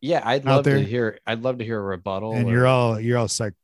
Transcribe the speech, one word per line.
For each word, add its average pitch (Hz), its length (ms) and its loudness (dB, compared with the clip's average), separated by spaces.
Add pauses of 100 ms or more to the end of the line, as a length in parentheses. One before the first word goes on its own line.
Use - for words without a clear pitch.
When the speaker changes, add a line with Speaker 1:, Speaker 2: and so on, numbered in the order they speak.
Speaker 1:
Yeah, 151 220 0
I'd 135 240 0
Speaker 2:
out 139 100 6
Speaker 1:
love 139 80 2
Speaker 2:
there. 139 140 4
Speaker 1:
to 135 60 2
hear, 113 420 -2
I'd 113 160 -4
love 127 160 -2
to 113 60 -6
hear 110 140 -4
a 101 40 -4
rebuttal 98 520 -6
Speaker 2:
And 117 140 0
Speaker 1:
or 117 40 0
Speaker 2:
you're 123 140 4
all, 120 340 2
you're 120 180 0
all 113 100 0
psych-, 107 360 -6